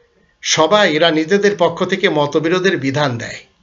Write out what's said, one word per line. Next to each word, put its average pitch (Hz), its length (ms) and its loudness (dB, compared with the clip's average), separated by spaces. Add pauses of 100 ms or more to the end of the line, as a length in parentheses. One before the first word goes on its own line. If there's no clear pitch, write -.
(420)
সবাই 165 540 2
এরা 165 140 4
নিজেদের 185 480 0
পক্ষ 170 260 0
থেকে 185 240 0
মতবিরোধের 160 680 0
বিধান 135 420 -2
দেয়। - 260 -14 (180)